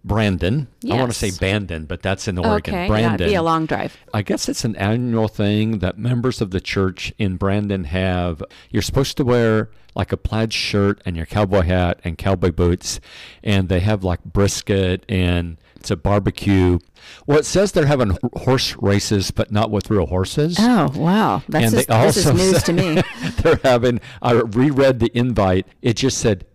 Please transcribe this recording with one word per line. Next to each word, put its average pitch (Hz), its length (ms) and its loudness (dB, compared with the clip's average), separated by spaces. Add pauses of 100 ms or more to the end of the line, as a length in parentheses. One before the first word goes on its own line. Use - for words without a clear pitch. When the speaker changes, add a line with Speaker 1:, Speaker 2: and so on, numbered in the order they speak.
Speaker 1:
Brandon. 104 640 0 (200)
I 101 60 0
wanna 123 180 0
say 110 160 -4
Speaker 2:
Yes. 90 100 -6
Speaker 1:
Bandon, 95 480 -2
but 87 140 -8
that's 98 280 -4
in 90 100 -4
Oregon. - 360 -2
Speaker 2:
Okay, 175 100 -4
yeah, - 40 -2
Speaker 1:
Brandon. 107 260 2
Speaker 2:
it'd 175 140 -2
be - 60 2
a 170 80 0
long 160 240 0
drive. - 300 -6 (180)
Speaker 1:
I 104 80 -2
guess - 260 -4
it's - 160 -6
an 110 120 -4
annual 113 500 0
thing 107 540 0
that 92 180 -4
members 120 420 -2
of 95 120 -2
the 92 80 -2
church - 580 -4
in 92 180 -2
Brandon 98 480 -2
have. 90 580 -2 (280)
You're 107 120 0
supposed - 340 -2
to 143 80 -2
wear, 113 460 2 (260)
like, - 160 -4
a - 40 -2
plaid 110 360 -4
shirt 101 520 0
and 87 120 -6
your 80 100 -6
cowboy 101 360 2
hat 87 420 0
and 82 120 -4
cowboy 92 360 0
boots, - 480 0 (420)
and 95 260 0
they 90 120 2
have, 101 240 0
like, 90 180 -2
brisket 98 840 0
and 87 480 -2 (300)
to 101 100 -2
barbecue. 95 800 2 (480)
Well, 143 120 4
it 143 80 0
says 190 260 0
they're 156 140 2
having 127 260 2
h-, - 60 -2 (260)
horse 127 320 0
races, 101 540 0
but - 200 -4
not 107 200 0
with 104 200 -2
real 98 160 2
horses. 147 520 -2
Speaker 2:
Oh, 208 360 2
wow. 165 540 0
That's 123 180 0
Speaker 1:
And 110 80 2
Speaker 2:
just, 123 140 2
Speaker 1:
they 113 180 4
Speaker 2:
this 151 120 2
is - 80 2
Speaker 1:
also 139 100 4
Speaker 2:
news 185 260 2
Speaker 1:
<laughs> - 20 -6
Speaker 2:
to 170 80 0
me. 175 300 2 (400)
Speaker 1:
they're 160 200 4
having, 123 380 2 (220)
I 120 100 2
reread 127 680 4
the 117 140 2
invite. 101 520 2 (160)
It 120 120 2
just 131 240 0
said 104 260 0 (100)